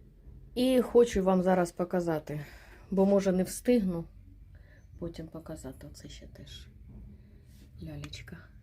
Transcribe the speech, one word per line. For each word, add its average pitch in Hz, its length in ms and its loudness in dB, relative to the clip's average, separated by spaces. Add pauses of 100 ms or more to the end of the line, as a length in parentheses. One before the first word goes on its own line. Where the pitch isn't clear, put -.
(540)
І 254 260 4
хочу 233 420 6
вам 185 200 4
зараз 180 300 2
показати, 170 720 -4 (440)
бо, 190 160 4
може, 190 260 4
не 185 100 2
встигну 185 600 0 (960)
потім 165 300 -10
показати. 156 580 -14
Оце - 220 -18
ще - 180 -18
теж - 420 -20 (1120)
лялечка. 151 540 -14 (260)